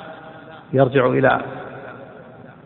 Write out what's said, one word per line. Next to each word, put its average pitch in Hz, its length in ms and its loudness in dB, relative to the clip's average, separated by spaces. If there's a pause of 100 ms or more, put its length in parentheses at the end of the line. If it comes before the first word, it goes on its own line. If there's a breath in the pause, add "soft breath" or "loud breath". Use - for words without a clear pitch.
(720)
يرجعوا 131 400 4
إلى، 131 260 4 (1300)